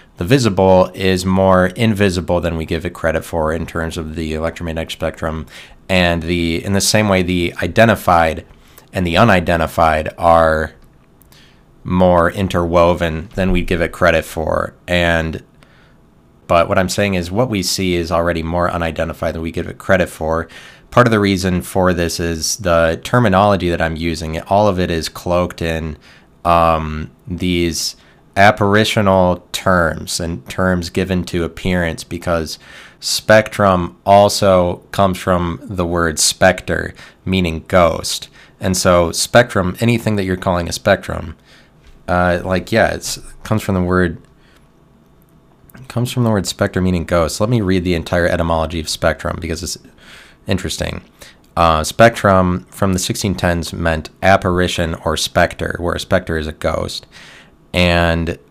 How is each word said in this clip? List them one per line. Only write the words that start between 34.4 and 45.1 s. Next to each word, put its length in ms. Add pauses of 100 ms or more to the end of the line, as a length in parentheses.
comes 280
from 440
the 240
word 320
specter, 760 (300)
meaning 440
ghost. 600 (320)
And 160
so 360
spectrum, 680
anything 360
that 80
you're 120
calling 320
a 40
spectrum, 640 (720)
uh, 380
like, 260
yeah, 220
it's, 260 (260)
comes 180
from 120
the 80
word, 380 (1700)